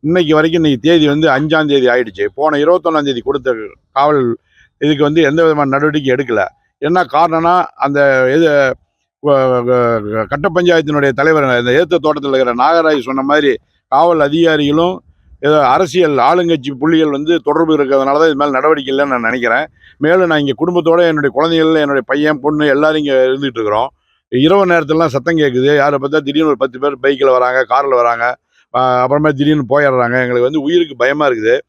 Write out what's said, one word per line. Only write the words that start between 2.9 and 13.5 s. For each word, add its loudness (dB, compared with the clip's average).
தேதி -4
கொடுத்த 0
காவல் 0
இதுக்கு 0
வந்து 2
எந்த 2
விதமான 0
நடவடிக்கை -2
எடுக்கல. -2
என்ன -2
காரணம்னா, 0
அந்த 0
இது, 0
வ-, 2
வ-, -2
கட்ட -4
பஞ்சாயத்தினுடைய 0
தலைவர், 0
இந்த -2
ஏத்த 2
தோட்டத்துல -2
இருக்கிற 0
நாகராஜ் 2
சொன்ன -6
மாதிரி, 0